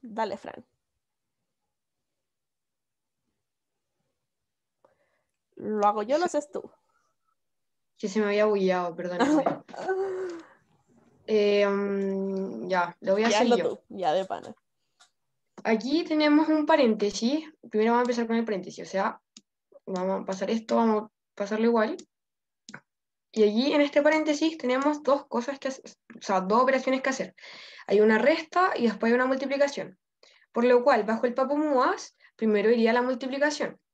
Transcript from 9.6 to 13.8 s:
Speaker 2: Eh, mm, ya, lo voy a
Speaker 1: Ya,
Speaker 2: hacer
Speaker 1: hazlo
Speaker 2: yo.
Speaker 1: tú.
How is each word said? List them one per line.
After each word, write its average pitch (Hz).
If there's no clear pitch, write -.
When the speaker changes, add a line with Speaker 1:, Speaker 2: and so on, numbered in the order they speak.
Speaker 2:
Eh, 208
mm, 196
ya, 185
lo 190
voy 208
a 233
Speaker 1:
Ya, 202
Speaker 2:
hacer 240
Speaker 1:
hazlo 240
Speaker 2:
yo. 151
Speaker 1:
tú. -